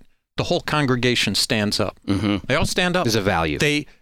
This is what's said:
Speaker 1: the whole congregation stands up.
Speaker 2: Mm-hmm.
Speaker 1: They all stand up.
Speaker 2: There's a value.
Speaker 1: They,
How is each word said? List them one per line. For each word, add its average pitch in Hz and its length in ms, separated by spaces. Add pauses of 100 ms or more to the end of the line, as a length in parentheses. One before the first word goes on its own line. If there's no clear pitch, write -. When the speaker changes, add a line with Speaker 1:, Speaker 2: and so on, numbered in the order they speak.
(360)
Speaker 1:
the 127 100
whole 175 160
congregation 123 720
stands 104 440
up. 101 280
Speaker 2:
Mm-hmm. 98 400
Speaker 1:
They 131 80
all 175 100
stand 180 300
up. 180 100
Speaker 2:
There's 110 100
a 110 60
value. 82 380
Speaker 1:
They, 147 260 (160)